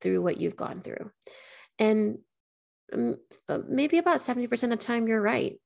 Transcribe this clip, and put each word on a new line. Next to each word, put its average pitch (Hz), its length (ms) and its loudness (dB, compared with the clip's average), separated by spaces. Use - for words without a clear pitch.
through 185 200 2
what 175 180 0
you've 170 180 -2
gone - 240 -8
through. - 300 -10
And, 214 400 4
um, 233 240 0
uh, - 200 -2
maybe 294 300 2
about 339 240 2
seventy 240 260 -2
percent 240 260 0
of 220 60 -2
the - 60 -8
time 233 220 0
you're 220 140 2
right 226 440 0